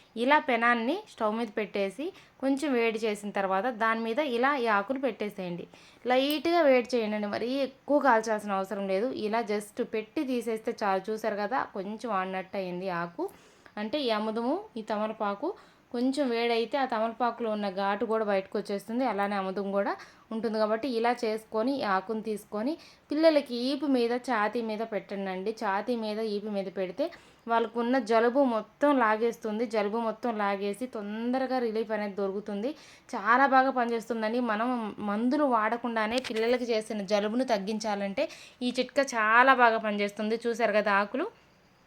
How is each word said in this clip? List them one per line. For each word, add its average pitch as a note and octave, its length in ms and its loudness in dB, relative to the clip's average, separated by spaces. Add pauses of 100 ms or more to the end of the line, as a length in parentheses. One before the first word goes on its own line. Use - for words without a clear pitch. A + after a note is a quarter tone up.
(160)
ఇలా C4 220 4
పెనాన్ని A#3+ 680 2
స్టవ్ G#3+ 280 -2
మీద A#3 100 -2 (100)
పెట్టేసి G3+ 560 -4 (280)
కొంచెం C#4 320 0
వేడి A3+ 260 2
చేసిన G#3 320 -2
తర్వాత F#3+ 340 0
దాని A3+ 360 0
మీద A3+ 180 -2
ఇలా C4+ 380 2
ఈ A#3 100 0
ఆకులు G#3+ 320 2
పెట్టేసేయండి. G3 680 -6 (400)
లైట్గా D4 560 2
వేడి B3+ 340 4
చేయండి, G#3+ 300 -2
మరీ A3 240 -4
ఎక్కువ C4+ 480 0
కాల్చాల్సిన A3 540 2
అవసరం G3 360 -2
లేదు. G3 220 0
ఇలా G#3+ 300 -2
just G#3 440 -4
పెట్టి A3+ 400 -4
తీసేస్తే A#3 580 -4
చాలు. F#3+ 280 0
చూశారు G#3+ 260 -4
కదా, G#3 260 -2
కొంచెం G#3 500 -8
ఆడినట్టు F#3 440 -4
అయింది F#3 340 -6
ఆకు. F3 400 -6 (460)
అంటే G#3+ 240 -4
ఈ B3+ 100 0
అముదము, A3+ 540 -2 (120)
ఈ A3 60 -8
తమలపాకు G#3+ 720 -4 (380)
కొంచెం C4 360 0
వేడైతే A#3 500 0
ఆ C4+ 60 2
తమలపాకులో A3+ 680 -2
ఉన్న G#3 200 -2
ఘాటు G3 340 -2
కూడా A3 200 0
బయటకు G3+ 340 0
వచ్చేస్తుంది, G#3 460 -4
అలానే G3+ 320 0
అముదం F#3+ 360 -4
కూడా G#3 240 0 (360)
ఉంటుంది. A3 260 -2
కాబట్టి A3 300 0
ఇలా A#3 360 2
చేసుకొని A3 540 -2
ఈ - 40 -4
ఆకును G3+ 400 0
తీసుకొని A3 560 -4 (320)
పిల్లలకి D4 440 4
ఈపు C4+ 320 -2
మీద, A#3+ 260 2
ఛాతీ A#3 500 -2
మీద A3 160 -4
పెట్టండి. G3 720 -6
ఛాతీ G#3+ 460 -2
మీద, G#3+ 220 -4
ఈపు G#3 280 -4
మీద G3+ 180 -4 (120)
పెడితే G3 340 -4 (380)
వాళ్ళకున్న A#3 500 0
జలుబు A#3 460 4
మొత్తం B3+ 540 2
లాగేస్తుంది, A3 680 0
జలుబు G#3 320 0
మొత్తం A3+ 400 -2
లాగేసి G3+ 480 -2
తొందరగా B3 720 -2
రిలీఫ్ A3 320 -2
అనేది G#3 240 -2
దొరుకుతుంది. G3+ 560 -4 (440)
చాలా A#3 320 4
బాగా C4 240 6
పనిచేస్తుందండి. A#3 720 -2
మనం A3+ 580 -2
మందులు A#3+ 460 2
వాడకుండానే A3+ 720 0 (140)
పిల్లలకి A#3 340 0
చేసిన A3 380 -2
జలుబును G#3 420 0
తగ్గించాలంటే G#3 840 -2 (340)
ఈ B3 160 -2
చిట్కా B3+ 240 0
చాలా B3 520 6
బాగా A#3 240 6
పనిచేస్తుంది. G#3 680 -2
చూశారు A3+ 260 0
కదా, G3+ 200 2
ఆకులు G#3 380 0 (560)